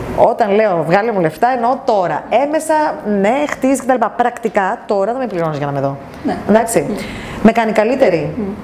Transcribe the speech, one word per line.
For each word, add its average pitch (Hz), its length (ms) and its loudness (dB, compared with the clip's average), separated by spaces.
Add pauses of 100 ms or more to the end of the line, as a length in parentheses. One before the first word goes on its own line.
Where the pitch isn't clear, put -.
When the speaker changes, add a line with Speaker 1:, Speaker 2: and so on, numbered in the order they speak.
(160)
Speaker 1:
Όταν 208 380 4
λέω, 196 320 2
«Βγάλε 202 260 2
μου 196 80 0
λεφτά», 170 340 0
εννοώ 247 300 0
τώρα. 180 380 0 (240)
Έμεσα, 311 280 0 (460)
ναι, 196 120 4 (160)
χτίζεις 262 320 0
και 247 60 -12
τα 254 60 2
λοιπά. 233 240 2
Πρακτικά, 226 680 0
τώρα 202 260 0
δεν 262 80 -6
με 262 60 -2
πληρώνεις 165 300 -2
για 143 100 -4
να 143 60 -4
με 139 80 -2
δω. 139 160 -2 (280)
Speaker 2:
Ναι. - 120 -2 (120)
Speaker 1:
Εντάξει. 208 400 2
Speaker 2:
Μμ. - 40 -4 (500)
Speaker 1:
Με 220 100 8
κάνει 220 200 0
καλύτερη; 208 640 2
Speaker 2:
Μμ. 233 60 -4 (220)